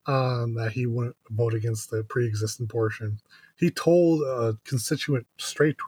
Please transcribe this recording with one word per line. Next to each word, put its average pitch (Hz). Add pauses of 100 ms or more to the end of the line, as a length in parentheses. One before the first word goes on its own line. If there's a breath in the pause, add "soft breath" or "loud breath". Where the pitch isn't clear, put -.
on 127
that 110
he 123
wouldn't 120 (140)
vote 113
against 110
the 110
pre-existing 110
portion. 107 (360 soft breath)
He 170
told 165
a 117
constituent 135 (120)
straight -
to -